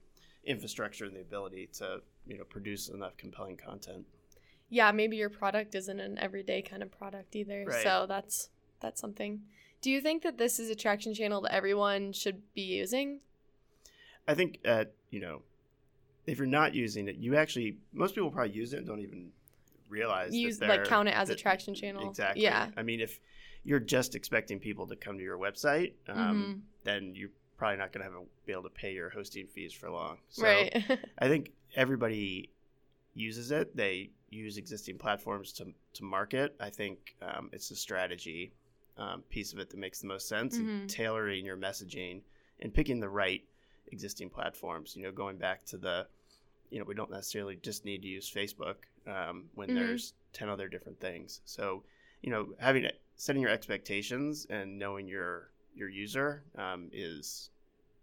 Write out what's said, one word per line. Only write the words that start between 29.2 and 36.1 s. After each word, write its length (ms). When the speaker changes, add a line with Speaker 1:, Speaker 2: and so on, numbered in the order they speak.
Speaker 1:
fees 240
for 180
long. 280
So 160
Speaker 2:
Right. 280
<laughs> 60
Speaker 1:
I 100
think 220
everybody 760
uses 360
it. 260
They 340
use 260
existing 420
platforms 560
to, 120
to 100
market. 560